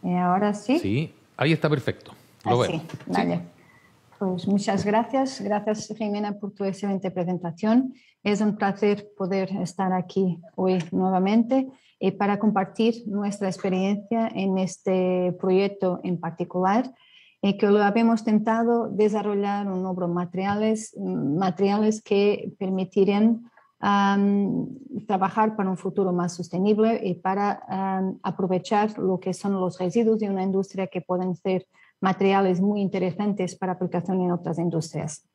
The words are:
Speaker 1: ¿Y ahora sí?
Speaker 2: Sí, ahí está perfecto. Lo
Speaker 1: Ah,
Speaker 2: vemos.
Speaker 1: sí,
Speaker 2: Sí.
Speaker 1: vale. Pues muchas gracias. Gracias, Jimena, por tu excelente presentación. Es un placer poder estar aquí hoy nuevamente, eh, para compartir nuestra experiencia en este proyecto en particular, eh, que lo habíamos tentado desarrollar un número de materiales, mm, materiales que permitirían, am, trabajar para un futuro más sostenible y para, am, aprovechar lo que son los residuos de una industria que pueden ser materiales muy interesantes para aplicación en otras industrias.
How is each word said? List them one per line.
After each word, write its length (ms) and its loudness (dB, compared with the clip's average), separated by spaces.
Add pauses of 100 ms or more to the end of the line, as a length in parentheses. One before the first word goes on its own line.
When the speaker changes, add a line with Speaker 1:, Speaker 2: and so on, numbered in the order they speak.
Speaker 1:
¿Y 120 -2
ahora 400 2
sí? 240 0
Speaker 2:
Sí, 360 -2 (220)
ahí 160 2
está 160 2
perfecto. 440 -2 (320)
Lo 180 4
Speaker 1:
Ah, 60 4
Speaker 2:
vemos. 0 -
Speaker 1:
sí, 220 -4
Speaker 2:
Sí. 220 -12
Speaker 1:
vale. 300 0 (760)
Pues 280 -2
muchas 380 0
gracias. 560 0
Gracias, 560 -4
Jimena, 420 -4
por 120 -8
tu 120 -8
excelente 480 -4
presentación. 840 0 (300)
Es 160 2
un 160 2
placer 600 0
poder 320 -2 (140)
estar 300 -2
aquí 460 0 (160)
hoy 220 2 (140)
nuevamente, 760 2 (320)
eh, 120 0
para 260 0
compartir 680 0
nuestra 400 -4
experiencia 800 -2
en 320 -2
este 800 0
proyecto 640 0
en 160 -2
particular, 760 -2 (480)
eh, 160 0
que 100 2
lo 140 6
habíamos 420 2
tentado 640 2
desarrollar 800 0
un 140 -4
número 260 -2
de 60 0
materiales, 840 -2
mm, 400 -2
materiales 680 2
que 560 0
permitirían, 880 2 (300)
am, 880 2 (400)
trabajar 480 2
para 140 0
un 80 -2
futuro 340 0
más 220 0
sostenible 680 2
y 120 -2
para, 520 -2
am, 560 -2
aprovechar 720 0
lo 220 0
que 140 -4
son 200 -4
los 240 -2
residuos 420 2
de 100 -2
una 140 -2
industria 440 -2
que 140 -6
pueden 340 -2
ser 320 -2 (340)
materiales 600 2
muy 200 2
interesantes 760 -2
para 180 -4
aplicación 480 -2
en 100 0
otras 280 -4
industrias. 760 -4